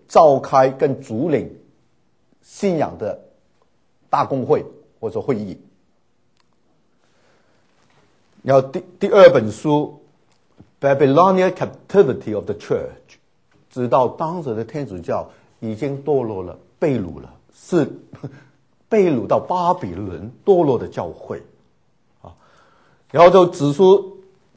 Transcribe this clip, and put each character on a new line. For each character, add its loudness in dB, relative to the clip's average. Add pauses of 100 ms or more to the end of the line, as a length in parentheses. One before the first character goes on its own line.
召 6
开 2
跟 -4
主 -6
领 -2 (920)
信 -4
仰 -6
的 -10 (880)
大 -2
公 -6
会 0 (360)
或 -8
者 -8
会 -6
议。 -12 (2750)
然 2
后 4
第， -10 (160)
第 -2
二 8
本 0
书 -4 (960)
《Babylonian 4
Captivity -2
of -6
the -6
Church》， -6 (840)
知 -8
道 0
当 -8
时 -8
的 -8
天 -12
主 -14
教 -8 (280)
已 -10
经 -8
堕 -2
落 -8
了， -16 (200)
被 -2
掳 -10
了， -20 (200)
是 -4 (400)
<laughs> -20
被 0
掳 -4
到 0
巴 -2
比 -8
伦 -12 (100)
堕 2
落 0
的 -8
教 -10
会 -14 (800)
啊。 -20 (800)
然 4
后 10
就 6
指 -2
出 2 (340)